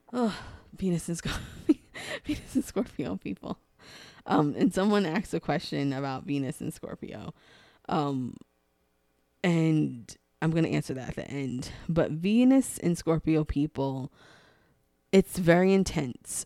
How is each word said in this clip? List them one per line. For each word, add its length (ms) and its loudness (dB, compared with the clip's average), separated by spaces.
Oh, 240 0
Venus 320 -2
and 100 -4
Scorpio. 220 -6
<laughs> 580 -4
Venus 300 -6
and 100 0
Scorpio 520 -4
people. 420 -10
Um, 300 2
and 160 4
someone 320 2
asked 280 -4
a 60 -2
question 540 -2
about 320 -6
Venus 340 -4
and 140 -8
Scorpio. 600 -12
Um, 480 -2
and 720 2
I'm 100 0
gonna 160 2
answer 260 -2
that 160 -8
at 60 -10
the 140 -8
end. 420 -6
But 240 2
Venus 680 4
and 180 0
Scorpio 480 2
people, 640 -2
it's 280 6
very 340 6
intense. 720 -2